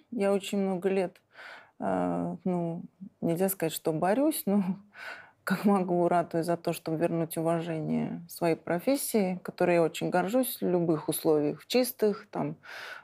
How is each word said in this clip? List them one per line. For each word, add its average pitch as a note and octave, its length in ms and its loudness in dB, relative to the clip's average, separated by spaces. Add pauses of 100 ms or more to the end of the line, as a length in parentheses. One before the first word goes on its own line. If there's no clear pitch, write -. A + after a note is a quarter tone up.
(100)
Я G3 220 2
очень G3+ 260 0
много F#3+ 300 0
лет, F#3+ 320 0 (580)
э, F3 680 -2
ну, F3 380 -2 (380)
нельзя E3+ 280 0
сказать, E3 240 -2
что - 200 -2
борюсь, A3 540 2
но G3+ 180 2 (400)
<laughs> - 400 -18
как F#3+ 200 -2
могу, F3+ 440 4
ратую E3+ 340 2
за E3+ 140 2
то, E3+ 160 -2
чтобы D#3+ 260 -4
вернуть E3 380 0
уважение D#3+ 920 -2
своей E3 280 0
профессии, F#3 880 0
которой F3 320 2
я E3+ 60 6
очень D#3+ 280 0
горжусь F#3+ 500 0
в G3 80 -2
любых E3+ 400 2
условиях, D3+ 520 2
в - 60 -20
чистых, A#3+ 640 0
там, D#3 260 -6 (480)